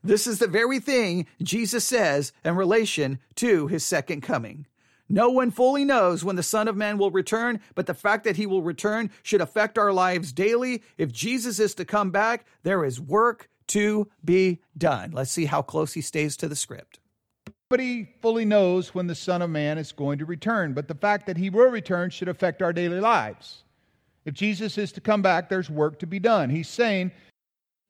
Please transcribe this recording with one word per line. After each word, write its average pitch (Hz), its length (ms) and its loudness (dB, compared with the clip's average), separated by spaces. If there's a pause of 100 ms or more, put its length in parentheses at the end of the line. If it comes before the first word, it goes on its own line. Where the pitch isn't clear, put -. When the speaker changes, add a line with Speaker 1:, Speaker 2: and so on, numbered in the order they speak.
Speaker 1:
this 214 200 4
is 220 140 -2
the 226 80 4
very 233 320 0
thing 202 480 0 (140)
Jesus 208 420 -2
says 151 480 2 (140)
in 165 100 0
relation 180 640 0 (160)
to 180 320 2
his 165 160 -4
second 151 380 -2
coming. 131 460 -6 (420)
"No 208 200 4
one 254 220 2
fully 269 320 4
knows 190 400 2
when 185 140 -2
the 175 60 -2
Son 214 260 0
of 202 80 -4
Man 208 200 -2
will 196 140 2
return, 220 480 -2 (160)
but 185 120 -2
the 175 60 -4
fact 208 300 0
that 196 140 0
he 214 80 -2
will 190 160 0
return 208 500 -2 (100)
should 196 200 2
affect 214 360 0
our 208 140 4
lives 185 400 0
daily. 233 500 0 (160)
If 151 140 -2
Jesus 220 480 -4
is 214 160 0
to 185 80 -10
come 208 260 0
back, 220 360 0 (180)
there 180 220 0
is 127 160 -4
work 226 480 0 (180)
to 208 400 0 (160)
be 180 380 2 (160)
done." 143 340 -2
Let's 131 200 -6
see 180 140 -2
how 147 160 0
close 156 300 -4
he 160 100 -8
stays 151 360 -4
to 160 100 -6
the 147 80 -8
script. - 440 -12 (720)
Speaker 2:
Nobody 247 360 -2 (140)
fully 226 240 0
knows 185 480 4
when 180 140 -2
the 170 80 -4
Son 180 260 -2
of 170 80 -2
Man 151 300 -2
is 147 120 -10
going 143 280 -4
to 151 60 -6
return, 175 480 -2
but 143 140 -4
the 165 60 -10
fact 202 320 0
that 180 120 -4
he 190 120 -2
will 233 220 6
return 180 400 -2
should - 160 -8
affect 175 340 -2
our 175 100 2
daily 175 280 -2
lives. 196 640 -2 (600)
If 151 120 -8
Jesus 208 420 -2
is 208 160 -2
to - 80 -14
come 208 220 0
back, 180 260 2
there's 185 180 -2
work 151 320 0
to 180 80 -8
be 190 120 -6
done. 185 320 2
He's 160 180 -2
saying 196 420 0 (800)